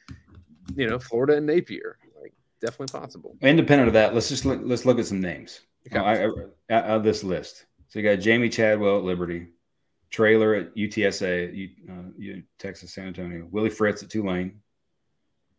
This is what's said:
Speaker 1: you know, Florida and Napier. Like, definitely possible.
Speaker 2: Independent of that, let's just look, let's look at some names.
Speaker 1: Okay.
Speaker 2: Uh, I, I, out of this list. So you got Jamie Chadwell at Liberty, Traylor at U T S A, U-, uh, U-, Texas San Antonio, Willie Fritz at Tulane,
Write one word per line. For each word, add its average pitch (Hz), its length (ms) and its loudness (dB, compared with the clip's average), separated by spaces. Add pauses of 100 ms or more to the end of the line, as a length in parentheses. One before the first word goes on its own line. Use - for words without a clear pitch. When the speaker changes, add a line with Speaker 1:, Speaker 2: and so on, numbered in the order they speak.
(760)
Speaker 1:
you 127 140 -2
know, 117 100 -4
Florida 131 380 0
and 151 100 -2
Napier. 151 520 -4 (220)
Like, - 120 -20 (280)
definitely 131 380 -8
possible. - 440 -18
Speaker 2:
Independent 143 460 6
of 107 60 4
that, 107 180 6
let's 113 160 0
just 135 160 -4
look, 135 200 -2
let's 123 200 -2
look 123 140 4
at 110 80 -2
some 98 140 -4
names. 85 400 -8 (260)
Speaker 1:
Okay. - 120 -4
Speaker 2:
Uh, 98 40 0
I, 104 720 -2
I, 117 60 4
out - 40 0 (120)
of 107 80 0
this 107 180 2
list. 90 440 -6 (220)
So 107 120 -10
you 104 100 4
got 101 60 4
Jamie 113 320 4
Chadwell 107 500 2
at 92 60 -2
Liberty, 87 440 -4 (600)
Traylor 110 440 4
at 92 220 -6
U 107 120 -2
T 107 160 -2
S 98 180 -2
A, 87 300 -2
U-, 95 180 -12 (180)
uh, 90 280 -16
U-, 95 260 -14 (160)
Texas 92 340 -14
San 95 140 -14
Antonio, 87 460 -12
Willie 107 180 0
Fritz 104 320 0
at - 80 -20
Tulane, 95 500 -4 (1000)